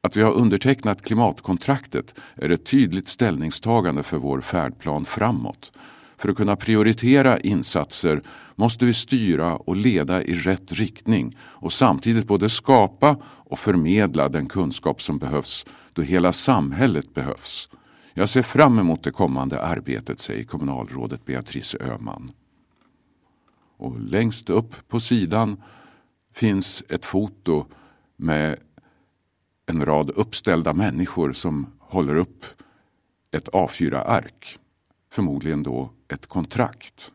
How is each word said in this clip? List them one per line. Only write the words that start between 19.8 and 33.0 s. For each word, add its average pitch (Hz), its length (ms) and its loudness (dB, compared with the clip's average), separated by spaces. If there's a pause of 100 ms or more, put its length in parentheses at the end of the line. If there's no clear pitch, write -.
säger - 240 -8
kommunalrådet 65 800 -8
Beatrice 64 560 -8
Öhman. 55 500 -10 (1500)
Och 120 240 -10
längst 107 500 -2
upp - 380 -2
på 117 120 -2
sidan 107 600 0 (720)
finns 101 540 0
ett - 160 -6
foto 95 640 -2 (500)
med 76 400 -2 (1120)
en 80 180 -2
rad 76 260 2
uppställda 90 640 -2
människor 82 600 -2
som 73 340 -6 (120)
håller 76 380 -2
upp - 280 -4 (840)